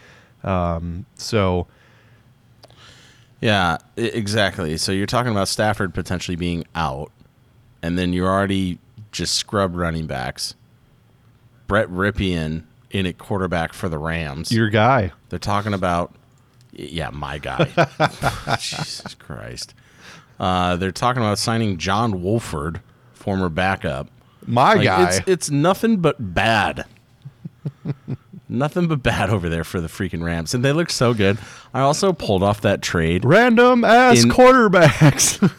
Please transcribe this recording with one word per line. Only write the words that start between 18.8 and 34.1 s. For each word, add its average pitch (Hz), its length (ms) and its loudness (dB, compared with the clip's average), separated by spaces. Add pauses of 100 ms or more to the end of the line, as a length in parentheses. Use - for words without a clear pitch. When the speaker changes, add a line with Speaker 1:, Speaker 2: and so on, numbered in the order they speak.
Speaker 2:
Christ. 58 560 -16 (640)
Uh, 90 380 0
they're 92 160 -2
talking 123 300 -2
about 104 160 0
signing 113 400 -2
John 98 440 -2
Wolford, 87 580 -4 (340)
former 95 340 -2
backup. 82 600 -2 (380)
Speaker 1:
My 135 280 4
Speaker 2:
Like, 160 100 4
Speaker 1:
guy. 95 320 4
Speaker 2:
it's, 92 120 -2
it's 175 220 0
nothing 190 480 2
but 123 360 -2
bad. 98 560 0
<laughs> - 40 -20 (1500)
Nothing 147 380 -2
but 151 160 -2
bad 101 260 0
over 90 200 0
there 82 160 -2
for 95 160 -6
the 80 80 -4
freaking 85 340 -6
Rams. 85 320 -4
And 123 100 -2
they 139 60 2
look 160 180 -2
so 123 260 2
good. 101 220 2 (380)
I 127 60 -2
also 156 320 2
pulled 95 320 0
off 104 160 0
that 98 200 0
trade. 85 440 0
Speaker 1:
Random 240 600 6
ass 240 380 8